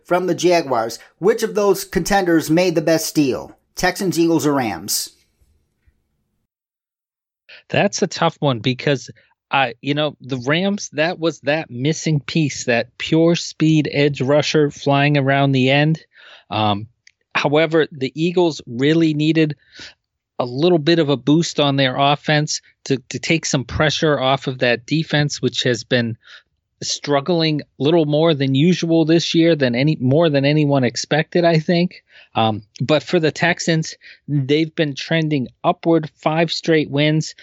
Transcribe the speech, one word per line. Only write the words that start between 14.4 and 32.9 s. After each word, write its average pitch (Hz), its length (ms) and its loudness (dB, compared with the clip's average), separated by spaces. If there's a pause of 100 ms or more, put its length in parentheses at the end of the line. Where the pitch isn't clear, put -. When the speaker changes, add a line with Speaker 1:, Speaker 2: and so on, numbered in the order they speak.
Speaker 2:
flying 143 480 0
around 139 340 2
the 131 200 2
end. 151 340 2 (460)
Um, 104 360 -2 (480)
however, 156 560 2
the 131 240 -8
Eagles 170 520 0
really 151 480 2
needed 156 400 2 (840)
a 127 60 -2
little 156 340 0
bit 165 200 2
of 143 100 0
a 139 80 2
boost 151 420 2
on 139 180 2
their 131 200 0
offense 147 640 0 (240)
to, 135 120 0 (120)
to 123 100 -8
take 160 260 -2
some 135 200 -2
pressure 151 540 0
off 131 280 0
of 131 120 -8
that 120 260 0
defense, 147 560 -2
which 127 220 -2
has 120 200 0
been 117 320 -2 (680)
struggling 151 800 -2 (180)
little 156 260 2
more 151 280 2
than 135 220 0
usual 165 500 2
this 160 280 2
year, 165 220 4
than 127 200 0
any, 147 240 2
more 143 300 2
than 139 160 0
anyone 143 380 2
expected, 156 600 -2
I 170 160 4
think. 175 440 -2 (320)
Um, 110 260 0 (200)
but 143 200 0